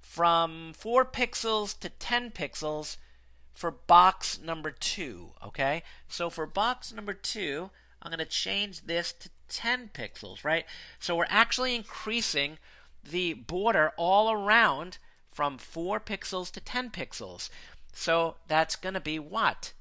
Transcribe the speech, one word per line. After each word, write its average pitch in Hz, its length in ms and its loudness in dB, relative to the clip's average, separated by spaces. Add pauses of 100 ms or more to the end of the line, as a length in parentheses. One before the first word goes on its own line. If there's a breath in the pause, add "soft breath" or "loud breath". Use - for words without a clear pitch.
from 165 720 2
four 247 300 2
pixels 226 760 -2
to 180 80 -8
ten 240 420 -2
pixels 151 680 -6 (560 soft breath)
for 170 160 -4
box 175 680 8
number 156 320 -6
two, 113 600 -6 (120)
okay? 143 400 0 (260 loud breath)
So 170 200 -4
for 143 180 -4
box 226 460 -2
number 208 220 -8
two, 180 560 -6 (320 soft breath)
I'm 165 80 -4
gonna 160 160 2
change 196 560 -2
this 170 320 0
to - 160 -16 (180)
ten 240 460 -2
pixels, 104 500 -12
right? 160 220 2 (320 loud breath)
So 175 180 -2
we're 170 140 2
actually 247 440 4
increasing 214 840 -2 (460 soft breath)
the 175 280 -2
border 170 640 2
all 196 340 4
around 202 680 4 (320 soft breath)
from 143 260 -2
four 180 440 -4
pixels 185 520 -6
to - 80 -12
ten 247 300 -4
pixels. 98 580 -10 (440 loud breath)
So 165 440 2 (120)
that's 156 280 4
gonna 190 240 -4
be 156 180 -4
what? 165 640 -2